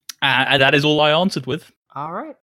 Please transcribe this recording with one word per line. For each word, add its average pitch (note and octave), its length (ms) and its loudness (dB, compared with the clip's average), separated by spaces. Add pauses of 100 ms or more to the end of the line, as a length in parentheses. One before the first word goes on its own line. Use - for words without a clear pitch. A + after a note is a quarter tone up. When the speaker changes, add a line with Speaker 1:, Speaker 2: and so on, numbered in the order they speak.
(200)
Speaker 1:
Uh, C3 280 0
and C3+ 140 2
that C#3 120 4
is C#3+ 100 2
all D3+ 160 2
I D3+ 120 2
answered E3 340 -2
with. C3+ 260 -8 (220)
Speaker 2:
All D3 180 -12
right. C4 320 -14